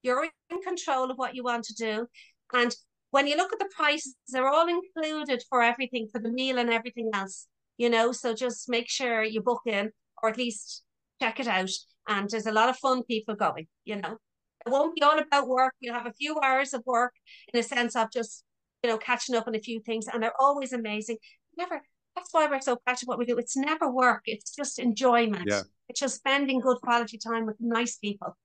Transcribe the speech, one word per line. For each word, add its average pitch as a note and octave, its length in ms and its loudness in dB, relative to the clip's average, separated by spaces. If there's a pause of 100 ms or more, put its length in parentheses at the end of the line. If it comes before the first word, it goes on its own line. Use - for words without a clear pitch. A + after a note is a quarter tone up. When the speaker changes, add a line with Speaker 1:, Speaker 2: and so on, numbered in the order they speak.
Speaker 1:
You're C4 240 0 (220)
in F4+ 120 -6
control E4 480 -2
of B3+ 80 -6
what B3+ 180 -4
you B3+ 80 -8
want A#3 220 -2
to - 80 -14
do. A3 340 -4 (460)
And A#3+ 220 2 (360)
when C#4 160 6
you D4 100 0
look F#4 160 2
at A4 60 -6
the G4 160 -2
prices, D4 400 0 (120)
they're B3+ 220 0
all D#4+ 180 6
included D#4 840 -2
for B3 120 4
everything, A#3+ 500 0
for A#3+ 80 -6
the A3+ 100 -4
meal B3+ 280 -2
and A#3+ 120 2
everything A#3 440 -2
else, G3 340 -6 (300)
you A#3+ 120 2
know, A#3 220 4
so A#3+ 220 -4
just A#3 360 -6
make A#3 200 -2
sure A#3 340 0
you A3 180 -2
book A#3+ 240 0
in, G#3+ 260 -2 (300)
or A3 80 2
at A3 80 -4
least - 460 -8 (380)
check A3+ 180 -2
it B3+ 80 -2
out. F#3+ 240 0 (360)
And G3+ 220 -2
there's A3 160 -4
a A3 60 0
lot A3 160 6
of B3+ 100 0
fun B3+ 260 2
people A3 320 -4
going, D#3+ 320 -2 (180)
you G#3 100 -8
know. G3+ 220 -8 (480)
It A#3 60 -2
won't D4+ 220 2
be D#4+ 80 -2
all D4 160 6
about C#4+ 300 2
work. B3+ 320 2
You'll A#3+ 160 -8
have A#3 100 -6
a A#3 80 -8
few D4+ 280 -4
hours C4+ 320 2
of A#3 120 -6
work B3 280 2 (400)
in A#3+ 60 2
a A#3 40 0
sense A#3+ 320 -2
of A3 160 0
just, - 320 -6 (400)
you A#3+ 60 2
know, A3+ 80 2
catching A#3+ 380 -2
up - 120 2
on A3+ 80 -2
a A3 40 -2
few A3+ 200 -6
things. A3 320 -4
And A#3 100 -2
they're A3+ 180 -2
always C4+ 340 4
amazing. A3 440 -4 (400)
Never, E4+ 240 -6 (320)
that's F4+ 200 -12
why D#4 140 6
we're C#4+ 120 0
so B3 260 0
passionate B3 220 -2
what A#3 120 -4
we A#3+ 60 0
do. A#3+ 120 0
It's A#3+ 180 -4
never D4 340 0
work. B3 360 4
It's - 280 -8
just - 240 -6
enjoyment. A#3 680 4
Speaker 2:
Yeah. G2+ 140 2 (260)
Speaker 1:
It's - 140 -6
just C4+ 160 -2
spending C4+ 420 2
good B3 240 4
quality A#3 340 0
time A3+ 280 -4
with G#3+ 160 -6
nice A#3 340 0
people. G3+ 500 -8